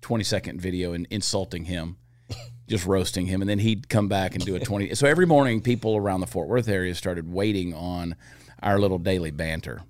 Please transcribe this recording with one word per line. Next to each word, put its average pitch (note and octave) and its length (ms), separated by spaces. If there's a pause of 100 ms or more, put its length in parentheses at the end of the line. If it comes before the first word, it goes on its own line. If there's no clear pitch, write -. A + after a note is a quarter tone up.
twenty-second G#2+ 600
video F2+ 340
and F2 160
insulting F#2 560
him, F2 300 (340)
<laughs> - 60 (300)
just F#2 200
roasting F#2 400
him. F#2+ 160
And F#2+ 60
then G#2 120
he'd A2 280
come G#2 200
back F#2+ 260
and - 100
do F#2+ 120
a - 40
twenty. G2+ 340
So C3 120
every E3 200
morning, C#3 340
people A2+ 360
around G2 240
the F2+ 60
Fort E2 220
Worth A2+ 200
area F#2 260
started E2+ 380
waiting F#2+ 420
on F2 420 (460)
our G2+ 160
little G2 200
daily F2 320
banter. D#2+ 600